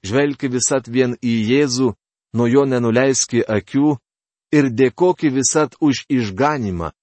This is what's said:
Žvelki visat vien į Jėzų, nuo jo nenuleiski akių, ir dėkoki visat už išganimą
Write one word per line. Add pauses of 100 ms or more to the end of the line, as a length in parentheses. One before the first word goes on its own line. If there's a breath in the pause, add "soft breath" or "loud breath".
Žvelki
visat
vien
į (140)
Jėzų, (400)
nuo
jo
nenuleiski
akių, (600)
ir
dėkoki
visat
už
išganimą (100)